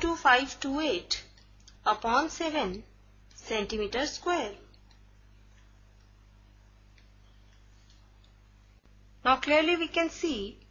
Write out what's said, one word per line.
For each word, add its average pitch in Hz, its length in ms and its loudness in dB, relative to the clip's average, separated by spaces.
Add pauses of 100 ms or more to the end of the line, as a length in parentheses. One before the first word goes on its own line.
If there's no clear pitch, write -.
two 339 160 0
five 262 400 4
two 277 200 -4
eight 262 440 -2 (640)
upon 233 500 2
seven 262 480 -4 (520)
centimeter 214 720 -4
square. 285 460 -4 (4000)
Now 262 120 4
clearly 311 400 2
we 330 120 -2
can 330 220 0
see, 233 480 -4 (140)